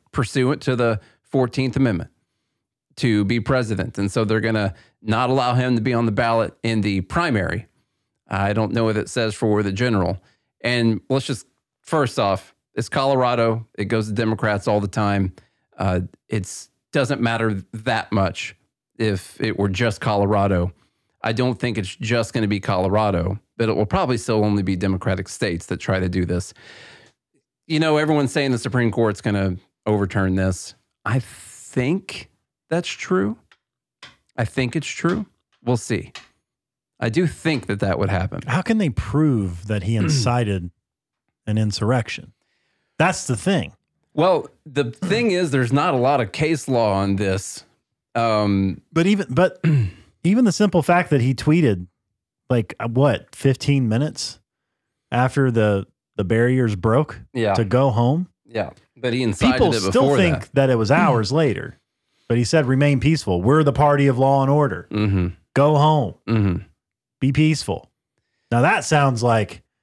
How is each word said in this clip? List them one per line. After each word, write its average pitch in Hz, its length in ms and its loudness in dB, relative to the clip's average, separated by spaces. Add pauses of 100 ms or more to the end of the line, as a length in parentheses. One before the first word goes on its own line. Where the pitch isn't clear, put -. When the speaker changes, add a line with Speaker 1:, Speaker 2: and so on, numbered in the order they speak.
(120)
Speaker 1:
pursuant 127 520 -2
to 131 120 -2
the 117 240 0 (220)
fourteenth 131 540 -2
Amendment 110 340 0 (840)
to 107 300 2
be 95 140 -2
president. 110 600 -4
And 101 120 -2
so 113 140 0
they're 110 160 0
gonna 107 320 -2 (300)
not 113 260 0
allow 127 240 0
him 127 220 0
to 113 60 0
be 123 120 -2
on 117 140 0
the 110 40 0
ballot 117 520 0
in 113 180 0
the 98 200 0
primary. 110 680 -2 (600)
I 98 260 -2
don't 110 180 -2
know 113 140 0
what 107 120 0
it - 120 -4
says 110 260 -4
for 107 260 0
the 101 100 -2
general. 98 480 0 (420)
And 117 480 0
let's 135 180 -2
just, - 180 -6 (360)
first 147 360 -2
off, 98 380 -2 (180)
it's - 160 -6
Colorado. 123 760 0 (100)
It 104 80 -4
goes 107 220 -2
to 110 60 -6
Democrats 107 540 -2
all 104 120 2
the 101 80 -2
time. 98 460 0 (440)
Uh, 92 220 -2 (300)
it's, - 400 -8 (240)
doesn't 143 260 0
matter 113 420 0 (120)
that 113 400 -4
much 95 420 -2 (420)
if 104 440 -4
it 110 180 -4
were 98 80 0
just 104 320 -2
Colorado. 98 720 0 (500)
I 113 120 -2
don't 123 260 -2
think 117 180 -4
it's 95 160 -6
just 117 400 -2
gonna 110 140 0
be 101 140 -2
Colorado, 95 760 0 (200)
but 113 100 0
it 110 80 0
will 107 100 0
probably 135 320 0
still 107 280 0
only 104 180 0
be 92 140 -2
Democratic 92 500 -2
states 87 380 -6
that 87 160 -6
try 95 180 -2
to 92 80 -2
do 90 160 -2
this. 90 300 -4 (1120)
You 156 140 0
know, 156 160 4
everyone's 147 340 2
saying 139 200 0
the 123 60 0
Supreme 117 340 0
Court's 110 280 0
gonna 98 380 -2 (280)
overturn 98 500 0
this. 95 400 -2 (280)
I 127 160 -2
think - 1120 -8 (400)
that's 170 180 -2
true. 196 500 -4 (1000)
I 117 80 0
think 127 300 -2
it's 156 120 -4
true. 196 380 -2 (360)
We'll 123 160 0
see. - 360 -6 (880)
I - 80 0
do 160 180 2
think 147 400 -4
that 104 140 -4
that 95 180 -2
would 98 100 0
happen. 95 380 -4
Speaker 2:
How 151 140 0
can 220 160 0
they 190 120 0
prove 104 800 -2
that 104 160 -4
he 113 120 -2
Speaker 1:
<clears throat> - 20 0
Speaker 2:
incited 110 760 0 (760)
an 107 120 0
insurrection? 110 760 -2 (640)
That's 180 300 0
the 127 80 -2
thing. 139 380 -2 (400)
Speaker 1:
Well, 165 360 2 (160)
the 135 260 -4
thing 214 400 -2
is, 180 200 0
there's 127 220 0
not 151 200 2
a 131 40 0
lot 127 240 2
of 110 100 -4
case 156 380 -2
law 117 240 2
on 98 240 0
this. 98 480 -4 (500)
Um, 104 680 0 (120)
Speaker 2:
But 165 140 2
even, 202 220 0
but 165 340 0 (300)
<clears throat> - 300 -20
even 214 220 4
the 202 80 4
simple 185 280 2
fact 175 280 2
that 147 120 2
he 127 140 0
tweeted, 120 520 2 (640)
like, 117 300 0
uh, 113 80 -6
what, 120 480 0
fifteen 135 540 0
minutes 131 500 -4 (720)
after 127 400 2
the, 107 340 2 (300)
the 104 80 -2
barriers 117 540 2
broke 110 420 0 (140)
Speaker 1:
Yeah. 110 220 0
Speaker 2:
to 110 100 2
go 123 240 2
home. 127 400 0 (160)
Speaker 1:
Yeah. 107 240 -6 (260)
But - 180 -4
he 127 80 -2
incited 117 340 0
Speaker 2:
People 165 180 2
Speaker 1:
it 113 80 0
Speaker 2:
still 98 220 2
Speaker 1:
before 139 140 4
Speaker 2:
think 170 220 2
Speaker 1:
that. - 160 -16
Speaker 2:
that 135 140 4
it 131 60 2
was 110 160 2
hours 135 400 4
<clears throat> 151 120 2
later, - 340 -4 (520)
but 117 80 2
he 120 80 2
said, 151 200 2
"Remain 135 360 2
peaceful. 120 400 0
We're 143 220 4
the 143 100 2
party 143 340 4
of 127 100 2
law 135 240 4
and 135 80 2
order. 139 400 0
Speaker 1:
Mm-hmm. 98 380 0 (260)
Speaker 2:
Go 147 220 4
home. 147 400 2 (120)
Speaker 1:
Mm-hmm. 98 360 0 (560)
Speaker 2:
Be 135 140 0
peaceful." 151 580 0 (580)
Now 120 120 2
that 107 240 2
sounds 135 360 2
like 117 400 0 (220)